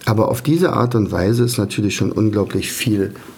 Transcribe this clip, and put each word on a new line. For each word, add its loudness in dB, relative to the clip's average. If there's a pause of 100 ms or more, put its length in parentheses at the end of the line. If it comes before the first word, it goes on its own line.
Aber 2
auf -2
diese 2
Art 0
und 2
Weise 2
ist 0
natürlich -2
schon 0
unglaublich 0
viel -2 (240)